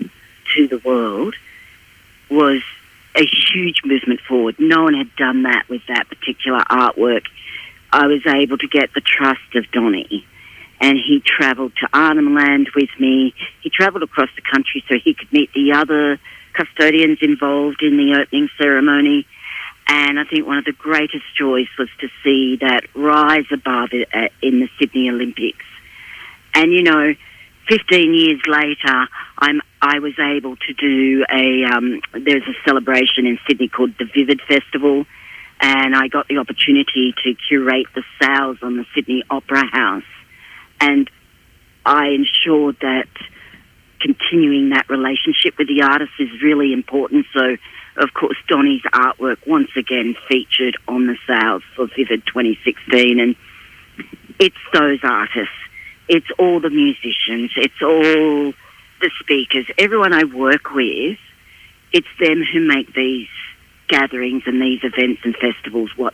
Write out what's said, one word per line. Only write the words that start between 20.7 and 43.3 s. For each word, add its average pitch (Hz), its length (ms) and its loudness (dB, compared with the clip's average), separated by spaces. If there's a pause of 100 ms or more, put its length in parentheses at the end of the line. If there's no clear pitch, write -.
greatest 151 500 -4 (120)
joys 131 320 0 (120)
was 123 100 -4 (120)
to 127 80 -8 (140)
see 131 340 2
that 127 360 -2
rise 151 580 2
above 127 420 -4
it, 123 200 -4
uh, 113 140 -2 (140)
in 127 180 2
the 127 180 -2
Sydney 127 320 0
Olympics. 120 560 -6 (880)
And, 165 200 2
you 180 100 2
know, 151 320 2 (520)
fifteen 180 460 2
years 160 340 2
later, 147 600 0 (300)
I'm, 147 240 0 (200)
I 143 180 2
was 143 200 -6
able 143 380 -4
to - 160 -10
do 135 580 2
a, 131 340 2
um, 123 360 -2 (120)
there's 135 340 0
a 127 80 -8 (100)
celebration 127 600 0
in 120 220 0
Sydney 127 200 0
called 123 300 -2
the 123 80 -6
Vivid 135 360 0
Festival, 143 640 0 (540)
and 135 360 2
I 135 120 2
got 147 200 -2
the 143 100 -2
opportunity 135 760 0 (100)
to 123 120 -2 (120)
curate 131 480 0
the 127 80 -6 (180)
sales 135 400 0
on 123 160 -4
the 120 160 -6
Sydney 127 360 -2
Opera 139 360 -2
House. 107 380 -2 (760)
And 143 300 2 (760)
I 143 240 2
ensured 143 720 0
that 131 260 -4 (920)